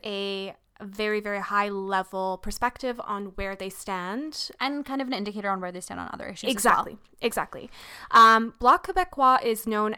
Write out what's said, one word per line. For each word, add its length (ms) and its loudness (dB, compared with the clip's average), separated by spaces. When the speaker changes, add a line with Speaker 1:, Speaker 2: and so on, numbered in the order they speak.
Speaker 1:
a 520 -6
very, 380 -2
very 180 -4
high 300 0
level 720 -2
perspective 640 -4
on 220 -6
where 180 -4
they 160 -8
stand. 880 -8
Speaker 2:
And 260 -4
kind 160 -4
of 60 -4
an 60 -6
indicator 360 -6
on 120 -2
where 100 -6
they 100 -12
stand 200 -12
on 120 -10
other 140 -12
issues 240 -4
Speaker 1:
Exactly. 440 2
Speaker 2:
as 40 -18
well. 240 -20
Speaker 1:
Exactly. 480 -4
Um, 480 8
Bloc 300 4
Québécois 560 4
is 240 -2
known 300 0